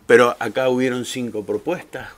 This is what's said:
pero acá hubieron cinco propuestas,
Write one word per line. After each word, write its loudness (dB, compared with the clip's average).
pero 6
acá -2
hubieron -2
cinco -8
propuestas, -8